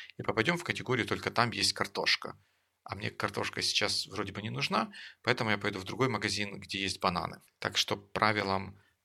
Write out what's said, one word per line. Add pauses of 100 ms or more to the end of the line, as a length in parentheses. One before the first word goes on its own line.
(180)
и
попадем
в
категорию
«только
там
есть
картошка». (460)
А
мне
картошка
сейчас
вроде
бы
не
нужна, (320)
поэтому
я
пойду
в
другой
магазин,
где
есть
бананы. (200)
Так
что
правилам (260)